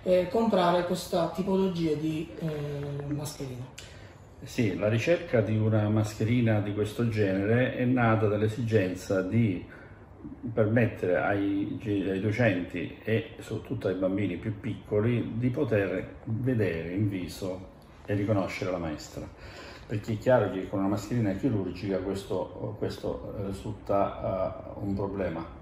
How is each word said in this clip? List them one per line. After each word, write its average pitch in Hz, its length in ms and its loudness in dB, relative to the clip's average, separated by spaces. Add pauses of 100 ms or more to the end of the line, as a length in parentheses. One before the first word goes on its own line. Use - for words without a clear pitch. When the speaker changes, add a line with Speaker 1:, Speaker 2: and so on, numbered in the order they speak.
Speaker 1:
eh, 180 260 4
comprare 185 560 4
questa 170 460 0
tipologia 185 640 2
di, 156 340 -2 (120)
eh, 143 720 -4
mascherina? 131 520 -8 (800)
Speaker 2:
Sì, 104 340 0
la 101 120 2
ricerca 123 520 4
di 107 160 2
una 107 320 4
mascherina 110 720 2
di 101 160 -2
questo 104 340 0
genere 107 680 2
è 127 80 0
nata 113 420 4
dall'esigenza 104 960 2
di 95 420 2 (880)
permettere 107 640 4
ai, 98 680 0
ai 95 360 0
docenti 98 840 0
e 110 340 -2
soprattutto - 480 -6
ai 92 80 2
bambini 92 440 0
più 110 200 -4
piccoli 107 800 0
di 123 140 2
poter 104 760 0
vedere 104 680 0
in 101 160 2
viso 92 600 -6 (360)
e 104 100 -2
riconoscere 95 580 0
la 90 60 -2
maestra, 78 460 -8 (640)
perché 113 280 -4
è 110 40 -4
chiaro 113 320 4
che 95 180 -4
con 98 120 -2
una 98 80 2
mascherina 107 460 0
chirurgica 98 640 0
questo, 98 800 -4
questo - 560 -6 (120)
risulta, 98 1300 -2
eh, - 60 -10
un 101 140 -2
problema 95 520 -4 (160)